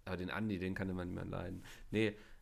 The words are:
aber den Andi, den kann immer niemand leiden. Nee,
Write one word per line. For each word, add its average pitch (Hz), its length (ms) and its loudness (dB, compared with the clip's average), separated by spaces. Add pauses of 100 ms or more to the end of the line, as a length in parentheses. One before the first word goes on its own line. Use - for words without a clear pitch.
aber 95 120 0
den 90 120 -2
Andi, 101 300 2
den 92 160 2
kann 95 140 0
immer 90 140 0
niemand 90 260 -2
leiden. 90 340 -2 (280)
Nee, 107 240 4 (260)